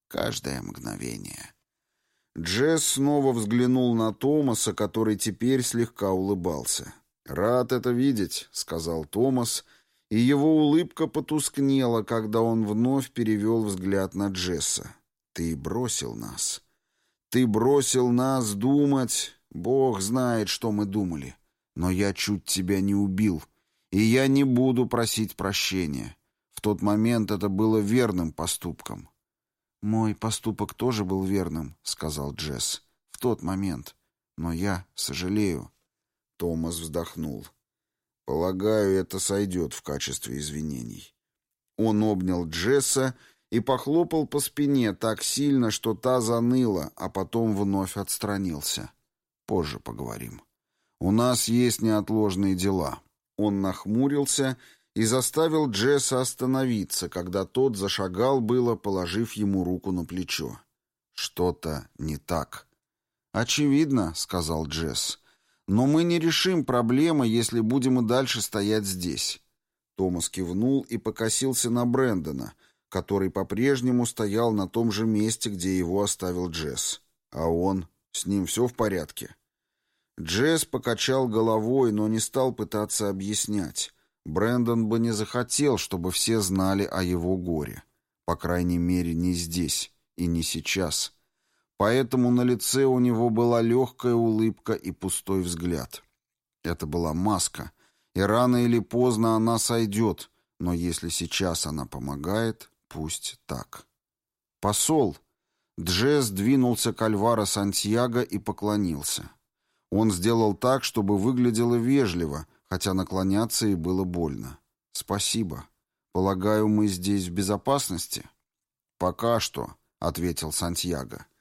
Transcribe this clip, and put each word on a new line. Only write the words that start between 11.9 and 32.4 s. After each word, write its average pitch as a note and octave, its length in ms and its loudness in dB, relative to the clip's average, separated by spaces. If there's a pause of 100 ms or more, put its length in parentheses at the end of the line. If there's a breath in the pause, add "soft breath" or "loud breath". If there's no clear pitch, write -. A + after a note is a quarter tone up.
когда A2+ 380 0
он A2+ 260 2
вновь B2 420 0
перевел A2 540 0
взгляд F#2+ 500 -2
на G2+ 140 -2
Джесса. F2+ 680 -4 (380)
«Ты E2 240 -4
бросил F#2 560 -4
нас. - 480 -8 (680)
Ты B2 160 4
бросил B2 600 4
нас B2 440 2
думать, C3+ 800 2 (160)
Бог A#2 520 0
знает, A#2 480 0
что - 220 -2
мы G#2 140 0
думали. F2 500 -4 (400)
Но F2 140 0
я G2 240 0
чуть - 320 -4
тебя F#2+ 340 0
не G2 140 2
убил, G2+ 480 2 (500)
и F#2+ 80 4
я A#2+ 280 4
не C#3 160 4
буду B2+ 420 4
просить A2 500 -2
прощения. E2 800 -2 (360)
В - 100 -16
тот G#2 200 0
момент G#2+ 500 2
это G2+ 160 -2
было A2 300 2
верным G#2 560 2
поступком». - 760 -8 (720)
«Мой A2 320 0
поступок G#2+ 600 -4
тоже A#2 320 0
был F#2+ 180 0
верным», — E2 600 -2
сказал D2 500 -6
Джесс. C#2+ 500 -6 (280)